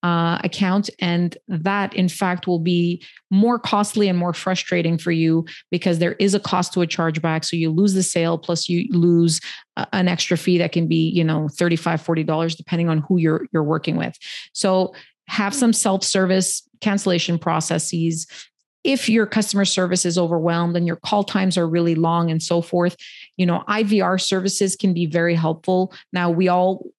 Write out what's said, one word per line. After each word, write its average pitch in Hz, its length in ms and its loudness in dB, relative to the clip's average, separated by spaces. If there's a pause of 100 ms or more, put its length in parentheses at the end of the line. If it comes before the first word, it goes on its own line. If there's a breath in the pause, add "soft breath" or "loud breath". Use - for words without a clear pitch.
uh, 170 420 0
account. 196 460 0 (100)
And 175 340 0 (140)
that, 196 460 -2
in 185 160 2
fact, 180 360 -2
will 180 120 0
be 175 440 0 (280 loud breath)
more 226 280 4
costly 208 520 0
and 175 80 0
more 175 160 -2
frustrating 170 640 -2
for 170 140 -2
you 160 340 2 (240 loud breath)
because 175 280 0
there 170 200 0
is 196 160 2
a 202 60 2
cost - 340 -2
to 180 80 2
a 170 40 2
chargeback. 160 600 -2
So 170 100 -4
you 160 140 0
lose 190 240 2
the 185 80 2
sale, 170 340 0
plus 165 320 -4
you 175 220 0
lose, 170 500 4 (380 loud breath)
uh, - 160 -4
an 185 140 2
extra 175 280 0
fee 180 220 2
that 170 140 0
can 165 140 0
be, 160 220 2
you 170 160 2
know, 156 240 0
thirty-five, 165 540 0
forty 165 200 -2
dollars, 160 320 -2
depending 170 360 -2
on 160 80 2
who 156 180 0
you're, 160 340 2
you're 160 120 0
working 160 340 -2
with. - 220 -4 (340 loud breath)
So 185 420 0 (340 loud breath)
have 202 260 -2
some 247 180 4
self-service 190 960 0 (140)
cancellation 180 560 0
processes. 165 880 -2 (580 loud breath)
If 277 240 0
your 220 180 4
customer 202 380 0
service 185 400 0
is 170 120 0
overwhelmed 170 600 0
and 175 100 0
your 165 80 -2
call 202 300 -2
times 190 340 0
are 170 80 2
really 170 300 2
long 165 340 2
and 160 100 0
so 170 220 0
forth, 175 340 0 (400 loud breath)
you 185 80 0
know, 175 220 0
I 214 160 0
V 208 180 2
R 185 160 2
services 190 600 -2
can 185 180 0
be 170 120 0
very 170 280 0
helpful. 170 580 0 (200 loud breath)
Now, 175 180 0
we 175 160 2
all 185 400 0 (120)